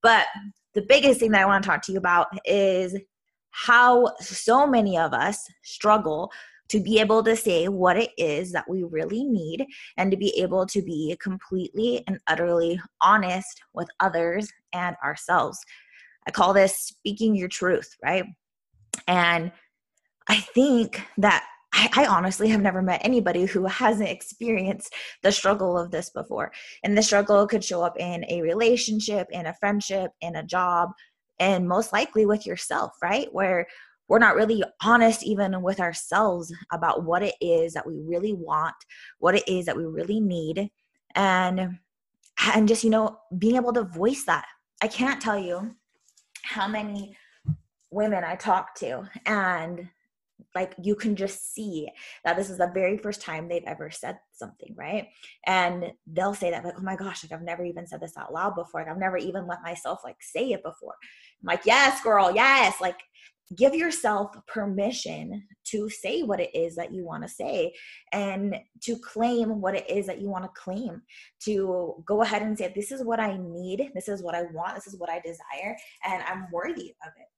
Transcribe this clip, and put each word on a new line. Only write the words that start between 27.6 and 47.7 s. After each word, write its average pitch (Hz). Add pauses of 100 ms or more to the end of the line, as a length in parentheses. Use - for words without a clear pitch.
show 175
up 170
in 175
a 170
relationship, 214
in 170
a 165
friendship, 196
in 170
a 156
job, 175 (500)
and 185
most 180
likely 214
with 208
yourself, - (100)
right? 208
Where 185 (420)
we're 214
not 220
really 214 (200)
honest 226
even 190
with 190
ourselves 175 (180)
about 165
what 175
it 202
is 165
that 156
we 160
really 175
want, 156 (460)
what 180
it -
is 185
that 165
we 165
really 170
need, 180 (460)
and, 185 (760)
and 214
just, 226
you 226
know, 220 (220)
being 220
able 247
to 233
voice 185
that. 160 (360)
I 220
can't 262
tell 214
you 185 (640)
how 202
many 208 (760)